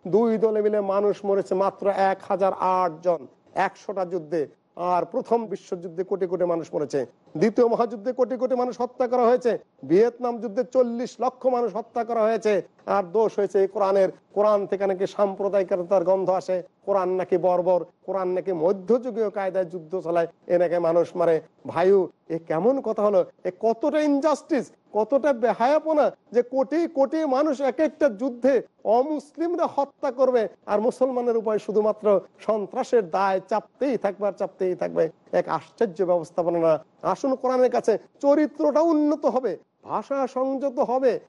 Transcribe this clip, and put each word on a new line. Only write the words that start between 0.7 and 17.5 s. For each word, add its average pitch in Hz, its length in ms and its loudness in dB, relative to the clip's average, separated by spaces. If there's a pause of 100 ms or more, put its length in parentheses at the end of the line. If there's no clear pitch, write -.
মানুষ 202 440 0
মরেছে 196 300 0
মাত্র 190 340 0
এক 190 280 2 (120)
হাজার 190 300 2
আট 180 440 0
জন 165 240 -2 (280)
একশোটা 190 500 -4
যুদ্ধে। 160 420 -4 (280)
আর 175 300 0
প্রথম 233 400 -2
বিশ্বযুদ্ধে 175 580 -8
কোটি 185 240 -4
কোটি 180 180 -2
মানুষ 165 280 -4
মরেছে, 143 320 -4 (320)
দ্বিতীয় 226 300 4
মহাযুদ্ধে 233 460 -2
কোটি 247 240 -2
কোটি 254 180 -2
মানুষ 247 260 -4
হত্যা 254 260 -4
করা 247 160 2
হয়েছে, 240 340 2 (280)
ভিয়েতনাম 233 520 2
যুদ্ধে 214 260 -4
চল্লিশ 240 560 -2
লক্ষ 247 260 -4
মানুষ 240 300 0
হত্যা 233 280 -6
করা 226 180 -2
হয়েছে। 214 400 2 (240)
আর 196 180 0
দোষ 196 360 0
হয়েছে 196 220 2
এই 196 60 4
কোরআনের, 196 420 2 (240)
কোরআন 208 340 2
থেকে 196 200 -2
নাকি 190 200 -2
সাম্প্রদায়িকতার 190 960 0
গন্ধ 185 260 2
আসে, 185 340 -2 (220)
কোরআন 190 240 0
নাকি 185 280 0
বর্বর, 180 480 2 (200)